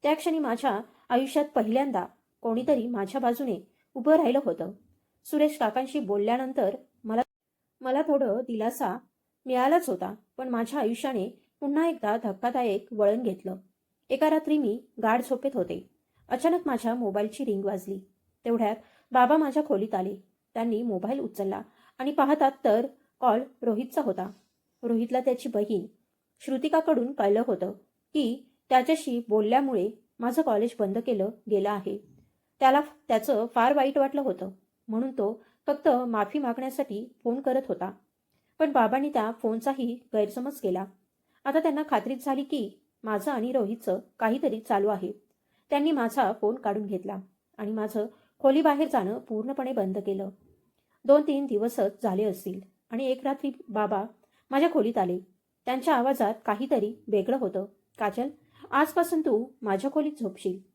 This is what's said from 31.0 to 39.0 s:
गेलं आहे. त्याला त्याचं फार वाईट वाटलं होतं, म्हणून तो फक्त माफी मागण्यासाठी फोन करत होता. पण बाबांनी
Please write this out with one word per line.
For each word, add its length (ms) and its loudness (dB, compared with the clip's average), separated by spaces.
गेलं 200 2
आहे. 280 -4
त्याला 220 6
त्याचं 380 0
फार 180 6
वाईट 240 2
वाटलं 240 2
होतं, 300 -4
म्हणून 240 -2
तो 320 -4
फक्त 200 0
माफी 520 2
मागण्यासाठी 840 -4
फोन 180 -2
करत 260 0
होता. 240 -4
पण 120 2
बाबांनी 380 4